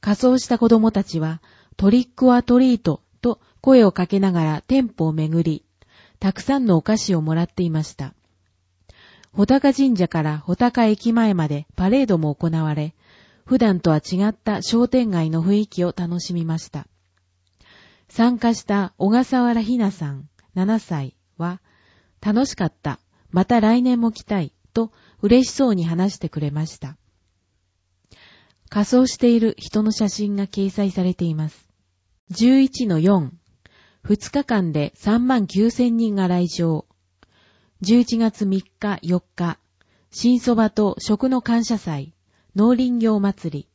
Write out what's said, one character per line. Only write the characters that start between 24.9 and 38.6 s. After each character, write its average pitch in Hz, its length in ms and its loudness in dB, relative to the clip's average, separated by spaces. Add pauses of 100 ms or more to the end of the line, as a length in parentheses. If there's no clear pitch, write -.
嬉 240 280 4
し - 40 -12
そ 269 180 0
う 208 40 2
に 175 100 -2
話 175 300 -2
し - 40 -20
て 160 100 -10
く - 120 -8
れ 147 100 -4
ま 151 160 -6
し - 120 -18
た。 147 180 -16 (1700)
仮 208 160 -2
装 254 200 4
し - 120 -6
て 240 120 4
い 233 100 4
る 220 180 0
人 - 240 -4
の 220 100 0
写 214 160 -2
真 202 280 -6
が 196 100 -4
掲 196 240 -4
載 196 200 -2
さ 185 120 -4
れ 180 120 0
て 175 100 -6
い 165 100 -4
ま 156 140 -6
す。 - 200 -18 (600)
十 247 300 2
一 262 260 -2
の 175 120 0
四、 170 340 2 (720)
二 - 280 -4
日 285 140 -2
間 190 280 -2
で 147 220 -4
三 233 320 0
万 240 200 0
九 214 240 0
千 240 260 0
人 226 180 -2
が 190 140 0
来 180 200 0
場。 165 380 -4 (920)
十 220 200 2
一 233 180 -2
月 220 260 -2
三 190 180 -2